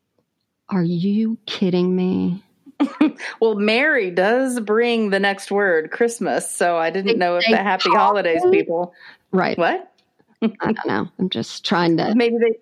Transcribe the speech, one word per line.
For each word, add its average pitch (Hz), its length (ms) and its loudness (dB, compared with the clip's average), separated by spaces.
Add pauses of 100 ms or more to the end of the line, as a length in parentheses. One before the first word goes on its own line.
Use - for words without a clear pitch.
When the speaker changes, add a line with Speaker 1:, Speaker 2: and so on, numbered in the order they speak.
(680)
Speaker 1:
Are 185 160 -2
you 202 520 -2 (100)
kidding 180 500 0
me? 185 480 -2 (360)
Speaker 2:
<laughs> 294 280 0 (320)
Well, 220 160 2
Mary 220 540 2
does 247 500 2
bring 220 500 0
the 196 100 2
next 196 300 -2
word, 185 420 2
Christmas. 180 580 -2
So 175 260 0
I 165 140 0
didn't 190 220 -2
Speaker 1:
They - 60 2
Speaker 2:
know 175 180 2
if 175 80 0
Speaker 1:
say 170 80 2
Speaker 2:
the - 60 4
happy 190 320 0
Speaker 1:
coffee? - 80 2
Speaker 2:
holidays 196 520 2
people. 175 420 0 (380)
Speaker 1:
Right. 180 280 0
Speaker 2:
What? 247 340 -2 (240)
<laughs> - 260 -12
Speaker 1:
I 220 60 0 (240)
don't - 140 -6
know. - 220 -2 (100)
I'm 185 120 -2
just - 340 -8
trying 170 340 2
to 202 160 0
Speaker 2:
Maybe 233 240 2
they 226 240 2